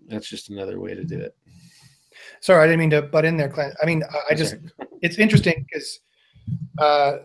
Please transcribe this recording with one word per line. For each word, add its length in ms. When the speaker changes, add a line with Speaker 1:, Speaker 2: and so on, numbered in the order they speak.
Speaker 1:
that's 220
just 200
another 300
way 140
to 100
do 140
it. 180
Speaker 2:
Sorry, 240
I 40
didn't 140
mean 100
to 100
butt 240
in 100
there, 140
Clint. 320
I 60
mean, 160
I, 40
I 220
Speaker 1:
That's 120
Speaker 2:
just, 140
Speaker 1:
all 60
right. 100
Speaker 2:
it's 160
interesting 560
'cause, 280
uh, 480